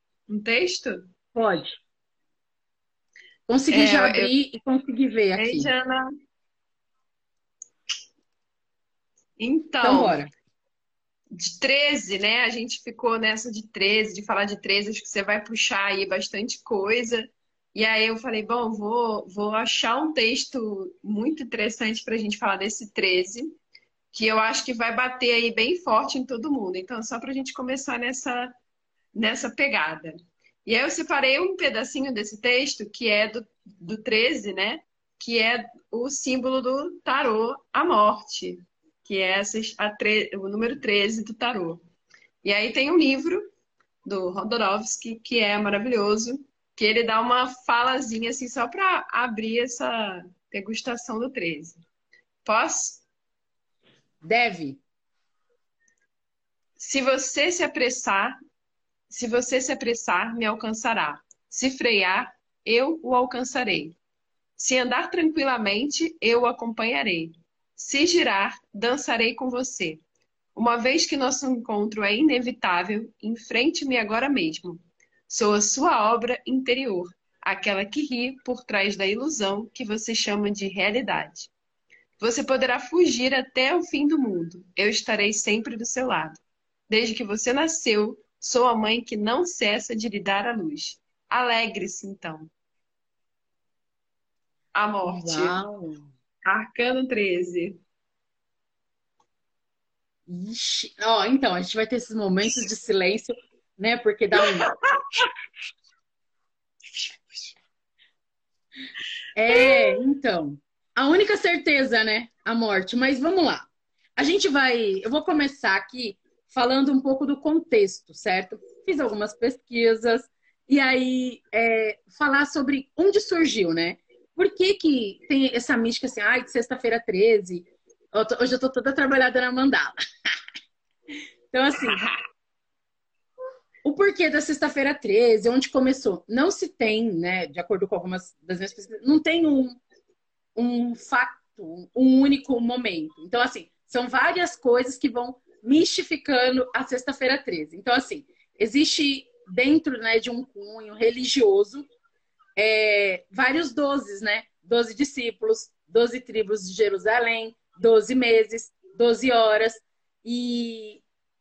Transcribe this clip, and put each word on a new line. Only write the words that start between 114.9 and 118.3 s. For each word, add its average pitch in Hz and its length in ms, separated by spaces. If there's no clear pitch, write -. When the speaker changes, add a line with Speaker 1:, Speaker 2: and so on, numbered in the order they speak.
Speaker 2:
eu 220 80
vou 302 140
começar 277 520
aqui 226 420
falando 262 440
um 262 80
pouco 269 240
do 277 160
contexto, 247 720
certo? 190 440